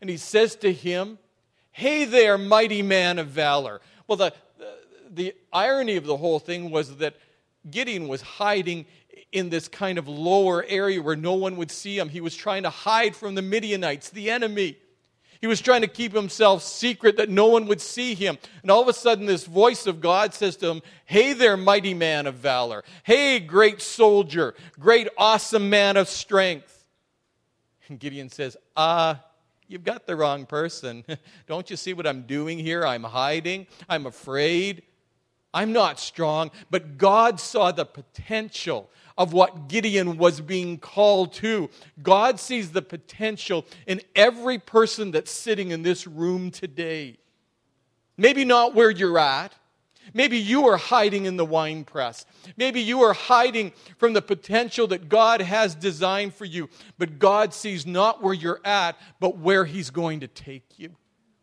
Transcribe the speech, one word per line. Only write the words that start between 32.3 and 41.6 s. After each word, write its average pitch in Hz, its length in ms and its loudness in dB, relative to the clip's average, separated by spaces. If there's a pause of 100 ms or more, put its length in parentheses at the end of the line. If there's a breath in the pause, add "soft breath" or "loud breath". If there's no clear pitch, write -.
here? 165 280 -4
I'm 120 180 -4
hiding. 156 600 -4 (200 loud breath)
I'm 156 200 -4
afraid. 165 760 -4 (680)
I'm 214 220 -2
not 180 260 2
strong." 156 520 -4 (180 loud breath)
But 156 260 -6
God 202 420 4
saw 190 320 0
the 160 140 -4
potential 165 1040 -10 (280 soft breath)
of 175 160 0
what 175 360 2
Gideon 190 500 -2
was 165 220 4
being 175 360 -6
called 202 580 2
to. 214 360 -4 (320 loud breath)